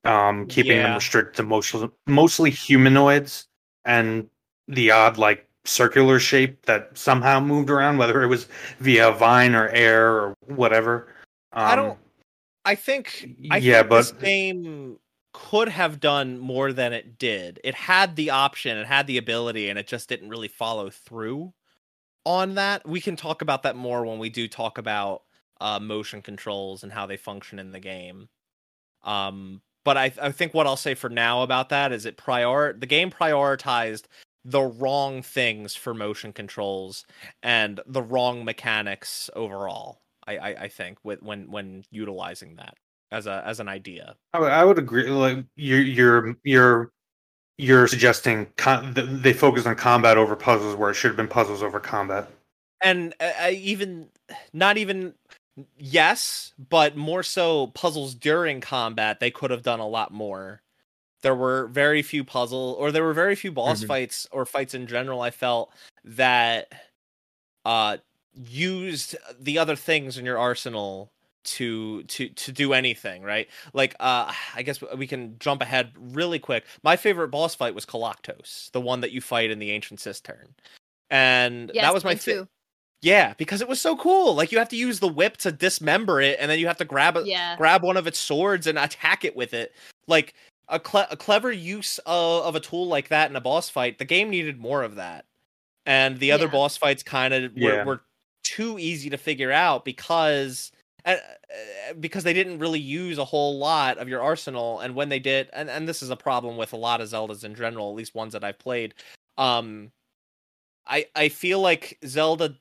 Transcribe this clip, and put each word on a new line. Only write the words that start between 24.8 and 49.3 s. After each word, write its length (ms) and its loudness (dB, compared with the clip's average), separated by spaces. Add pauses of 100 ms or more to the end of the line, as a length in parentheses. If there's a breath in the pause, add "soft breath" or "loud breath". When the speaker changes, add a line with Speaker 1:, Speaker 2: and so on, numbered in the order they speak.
Speaker 2:
uh, 180 -4
motion 440 -10
controls 600 -12
and 80 -18
how 140 -8
they 120 -12
function 420 -16
in 120 -18
the 80 -18
game. 500 -18 (760)
Um, 580 -8 (220)
but 140 2
I, 220 0
I 120 -4
think 240 -6
what 100 2
I'll 100 -2
say 200 -6
for 140 -10
now 340 0
about 260 -2
that 220 0
is 160 -8
it 100 -12
prior-, 560 0
the 140 -12
game 240 2
prioritized 920 -2 (380 soft breath)
the 200 0
wrong 580 -4
things 540 -4
for 180 -10
motion 400 -8
controls 720 -10 (380 loud breath)
and 420 -2
the 160 -4
wrong 440 -2
mechanics 880 -6
overall, 640 -10 (260)
I, 100 -8
I, 120 -10 (140)
I 40 -12
think, 360 -14
with, 180 -10
when, 300 -14
when 400 -12
utilizing 640 -12
that 200 -20 (360)
as 160 -8
a, 180 -8
as 140 -8
an 80 -10
idea. 480 -16 (180)
Speaker 1:
I 60 -2
would, 120 2
I 120 6
would 160 8
agree. 300 -2
Like, 360 0 (100)
you're, 260 2
you're, 600 4
you're, 480 6 (680)
you're 300 8
suggesting 600 2 (100)
con-, 380 0
th-, 120 0
they 260 4